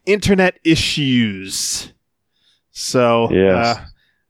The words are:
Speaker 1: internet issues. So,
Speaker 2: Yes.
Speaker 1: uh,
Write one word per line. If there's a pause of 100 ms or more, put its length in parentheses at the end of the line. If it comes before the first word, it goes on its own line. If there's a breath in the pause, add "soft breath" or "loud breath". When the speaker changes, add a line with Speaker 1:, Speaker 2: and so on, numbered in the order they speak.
Speaker 1:
internet
issues. (800)
So,
Speaker 2:
Yes.
Speaker 1:
uh, (440 soft breath)